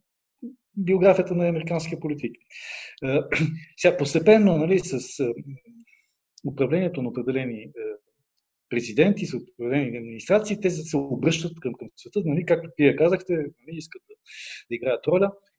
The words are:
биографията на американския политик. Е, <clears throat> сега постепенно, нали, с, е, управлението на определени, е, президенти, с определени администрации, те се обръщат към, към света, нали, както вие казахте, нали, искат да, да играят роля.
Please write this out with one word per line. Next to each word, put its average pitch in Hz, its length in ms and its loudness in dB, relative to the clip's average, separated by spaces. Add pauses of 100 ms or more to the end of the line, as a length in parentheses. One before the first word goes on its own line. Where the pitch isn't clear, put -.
(760)
биографията 185 580 4
на 175 140 2
американския 160 520 -4
политик. 143 360 -6 (680)
Е, 135 140 0 (300)
<clears throat> - 280 -10
сега - 200 4
постепенно, 180 600 6
нали, 170 220 2
с, - 460 -6
е, 120 80 -2 (1120)
управлението 139 560 -2
на 123 60 -4
определени, 123 540 -4
е, 113 80 -16 (1000)
президенти, 120 580 2
с - 80 -8
определени 120 640 -4
администрации, 180 640 -2
те 185 100 2
се 156 260 -6
обръщат 156 640 -2
към, 123 140 -6
към - 220 -16
света, - 280 -6
нали, 160 220 0
както 165 320 0
вие 143 180 6
казахте, 180 380 2
нали, 151 420 -6
искат - 320 -16
да, - 60 -20 (560)
да 120 40 -2
играят 120 320 -2
роля. 190 260 2 (260)